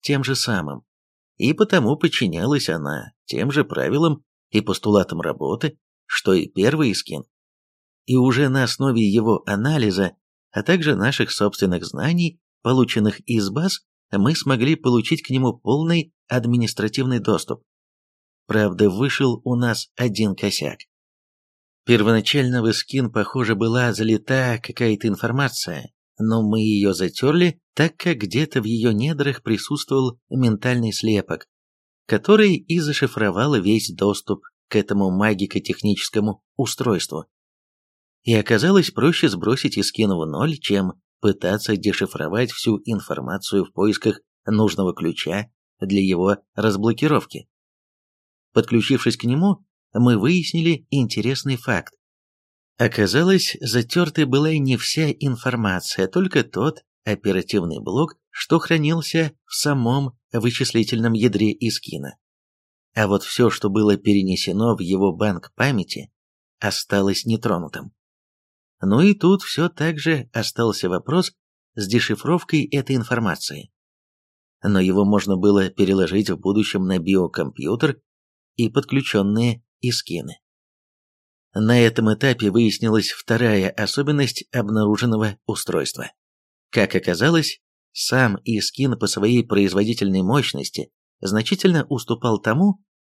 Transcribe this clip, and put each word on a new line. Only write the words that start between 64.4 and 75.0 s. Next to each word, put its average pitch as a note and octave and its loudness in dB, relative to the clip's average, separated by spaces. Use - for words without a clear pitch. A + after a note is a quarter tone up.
в - -8
его F#2+ 0
банк F#2+ -4
памяти, B2 -4
осталось G2 -2
нетронутым. G#2+ -4
Ну G2+ 2
и G3+ 6
тут F#3+ 2
всё - -2
так D#3+ -4
же C#3+ -2
остался A2 -2
вопрос B2+ -2
с G#2 -6
дешифровкой A#2+ 0
этой C3+ -2
информации. A2+ -4
Но G2+ 2
его F#2+ 4